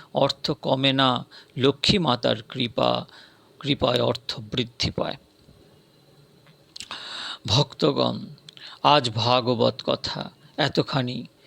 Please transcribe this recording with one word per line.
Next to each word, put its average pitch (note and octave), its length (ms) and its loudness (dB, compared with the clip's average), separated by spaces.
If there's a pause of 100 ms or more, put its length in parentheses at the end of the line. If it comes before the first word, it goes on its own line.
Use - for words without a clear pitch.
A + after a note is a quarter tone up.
(140)
অর্থ - 380 0
কমে C3+ 420 0
না, C3 320 0 (320)
লক্ষ্মী C#3 400 2
মাতার B2 380 0 (140)
কৃপা, A#2+ 560 0 (540)
কৃপায় B2+ 420 0
অর্থ - 380 -2
বৃদ্ধি A#2+ 520 -4
পায়। - 240 -4 (2250)
ভক্তগণ, C3 720 2 (640)
আজ C#3 260 6
ভাগবত A#2+ 760 2
কথা - 460 -4 (260)
এতখানি, C#3 680 -2 (220)